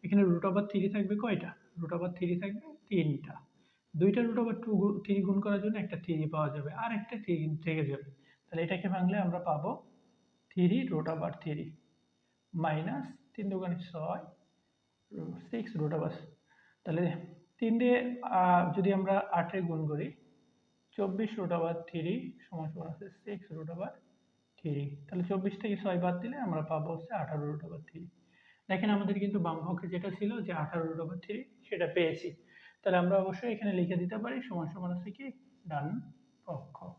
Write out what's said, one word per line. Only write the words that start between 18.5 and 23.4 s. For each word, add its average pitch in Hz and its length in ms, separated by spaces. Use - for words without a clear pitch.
যদি 196 140
আমরা 190 260
আটে 185 420
গুণ 160 280
করি, 151 240
চব্বিশ 202 420
root 180 140
over 170 200
three 175 580
সমান 156 220
সমান 180 160
আছে 185 220
সিক্স - 420